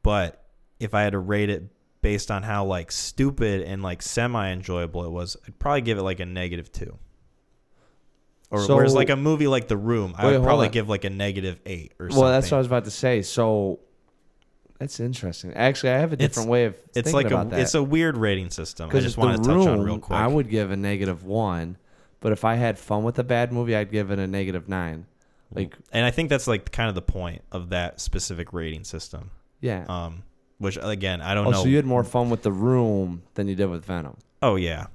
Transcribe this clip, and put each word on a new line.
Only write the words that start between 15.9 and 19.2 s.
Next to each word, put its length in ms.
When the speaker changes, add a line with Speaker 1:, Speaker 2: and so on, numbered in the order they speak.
Speaker 2:
I 60
have 120
a 20
Speaker 1:
It's, 80
Speaker 2:
different 280
way 160
of 100
Speaker 1:
it's 180
Speaker 2:
thinking 20
Speaker 1:
like 120
Speaker 2:
about 220
Speaker 1:
a, 40
Speaker 2:
that. 100
Speaker 1:
it's 120
a 100
weird 340
rating 340
system. 380
I 20
Speaker 2:
'Cause 120
Speaker 1:
just 120
Speaker 2:
The 60